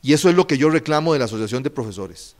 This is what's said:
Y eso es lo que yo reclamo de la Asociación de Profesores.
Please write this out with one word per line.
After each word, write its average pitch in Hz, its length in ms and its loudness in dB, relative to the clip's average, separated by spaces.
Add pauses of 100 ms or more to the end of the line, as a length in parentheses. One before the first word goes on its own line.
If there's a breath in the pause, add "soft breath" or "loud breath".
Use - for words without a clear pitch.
Y 135 100 2
eso 156 160 4
es 170 60 4
lo 185 120 4
que 147 120 -2
yo 151 100 2
reclamo 156 460 0
de 143 60 0
la 123 60 0
Asociación 110 360 -6
de 143 80 -4
Profesores. 98 680 -12